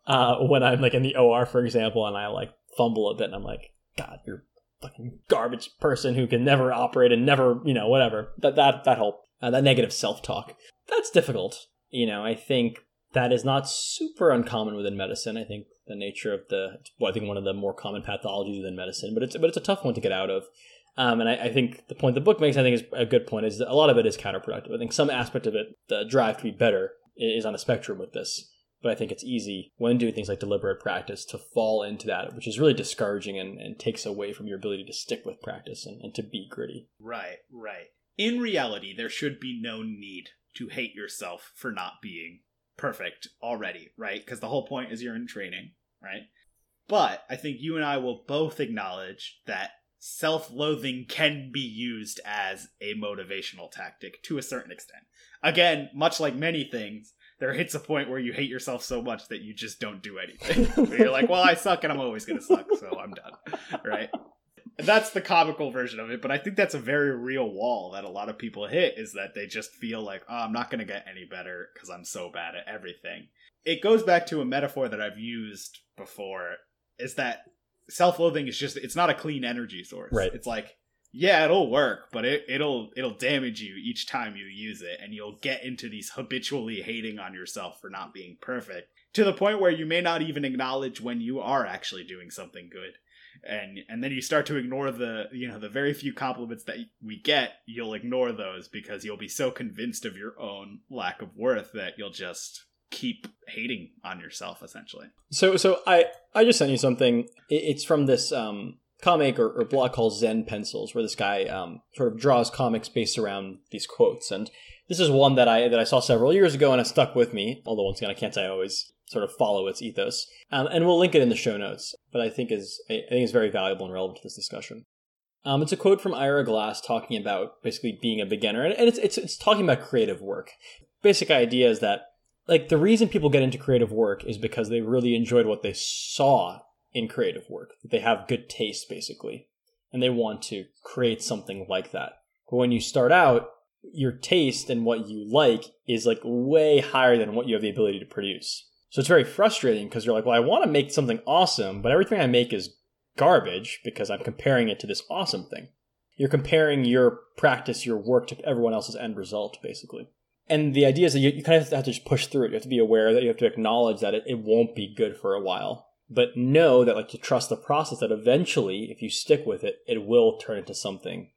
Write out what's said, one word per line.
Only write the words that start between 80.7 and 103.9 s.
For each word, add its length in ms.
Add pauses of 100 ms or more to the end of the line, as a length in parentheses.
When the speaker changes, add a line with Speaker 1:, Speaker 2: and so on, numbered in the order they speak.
Speaker 2:
yeah, 340
it'll 240
work, 420
but 140
it, 240
it'll, 480
it'll 220
damage 420
you 160
each 300
time 300
you 100
use 340
it, 220
and 100
you'll 300
get 220
into 260
these 200
habitually 680
hating 380
on 160
yourself 460
for 100
not 240
being 260
perfect, 480 (240)
to 120
the 80
point 280
where 100
you 140
may 160
not 220
even 220
acknowledge 560
when 200
you 200
are 260
actually 380
doing 260
something 420
good. 200 (520)
And, 440
and 140
then 100
you 100
start 240
to 100
ignore 340
the, 420
you 160
know, 100
the 100
very 240
few 200
compliments 520
that 120 (280)
we 160
get, 340 (120)
you'll 280
ignore 380
those 360
because 360
you'll 120
be 120
so 220
convinced 560
of 100
your 240
own 480
lack 320
of 160
worth 360
that 260
you'll 120
just 540 (260)
keep 360 (220)
hating 420 (140)